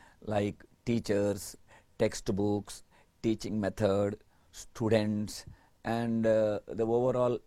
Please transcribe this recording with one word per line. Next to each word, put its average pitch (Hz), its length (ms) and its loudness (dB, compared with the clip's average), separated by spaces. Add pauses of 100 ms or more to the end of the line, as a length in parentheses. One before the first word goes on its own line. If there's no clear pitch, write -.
(260)
like 104 360 -2 (220)
teachers, 104 720 0 (420)
textbooks, 104 840 -2 (360)
teaching 110 400 -2
method, 101 580 0 (340)
students, 107 920 0 (400)
and, 113 400 -2
uh, 110 440 4
the 107 180 -2
overall 123 500 2 (100)